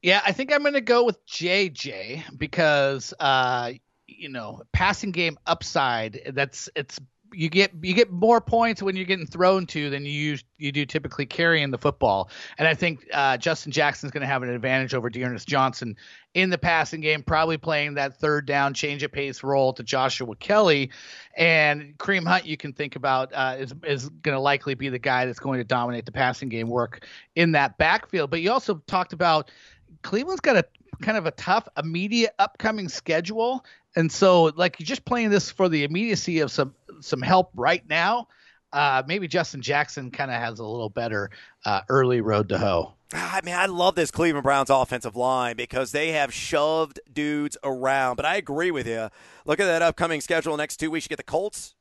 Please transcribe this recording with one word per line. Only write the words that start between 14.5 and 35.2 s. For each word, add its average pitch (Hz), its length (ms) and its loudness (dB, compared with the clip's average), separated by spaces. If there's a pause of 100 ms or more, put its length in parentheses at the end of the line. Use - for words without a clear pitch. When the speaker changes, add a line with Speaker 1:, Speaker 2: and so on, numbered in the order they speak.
Speaker 1:
advantage 131 440 -2
over 120 160 -2
Dearness 123 360 -6
Johnson 131 500 0 (380)
in 185 160 2
the 180 80 0
passing 160 420 0
game, 151 240 -2
probably 160 340 0
playing 147 360 -2
that 139 240 -4
third 147 280 0
down, 139 280 0
change 147 300 -6
of 147 100 -8
pace 139 300 -8
role 135 280 2
to 127 100 -8
Joshua 127 540 -2
Kelly. 165 560 2 (460)
And 151 600 2
Kareem 185 300 -2
Hunt, 180 180 2
you 156 120 -6
can 143 160 -10
think 147 240 -8
about, 131 360 0
uh, 131 260 -2
is, 131 140 -8 (120)
is 139 240 -4
gonna 147 320 -4
likely 139 320 0
be 135 160 -6
the 123 100 -6
guy 127 260 0
that's 123 140 -6
going 135 200 -4
to 120 40 -4
dominate 120 420 -2
the 110 60 -14
passing 127 380 -2
game 113 180 -4
work 120 380 -4 (300)
in 165 180 4
that 139 240 2
backfield. 160 520 0
But 165 120 -2
you 185 100 2
also 220 360 0
talked 185 260 -2
about 160 380 2 (500)
Cleveland's 311 400 -4
got 262 160 4
a 170 80 4 (360)
kind 220 160 0
of 175 80 -2
a 165 60 -2
tough, 208 360 0 (100)
immediate, 196 600 0
upcoming 208 520 0
schedule. 220 760 -2 (320)
And 165 160 4
so, 175 440 8
like, 175 240 0
you're 156 60 -10
just 240 200 -6
playing 233 260 0